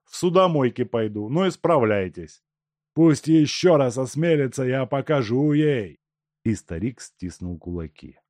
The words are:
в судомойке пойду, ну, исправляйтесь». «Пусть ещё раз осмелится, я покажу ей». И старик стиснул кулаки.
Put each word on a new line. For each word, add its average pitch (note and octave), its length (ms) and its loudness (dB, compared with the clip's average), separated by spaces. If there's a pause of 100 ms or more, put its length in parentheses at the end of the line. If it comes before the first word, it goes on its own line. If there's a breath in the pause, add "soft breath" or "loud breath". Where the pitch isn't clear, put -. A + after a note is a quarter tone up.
в - 60 -18
судомойке E3 680 2
пойду, G#2 440 -4
ну, E3+ 180 0
исправляйтесь». G#2+ 920 -2 (520)
«Пусть D#3 340 4
ещё D#3+ 500 4
раз B2+ 200 0
осмелится, C#3 680 -2
я B2+ 220 -2
покажу C3+ 680 0
ей». C#3 460 -2 (460)
И A2+ 100 0
старик F#2+ 460 -8
стиснул F2+ 580 -12
кулаки. E2+ 600 -12 (100)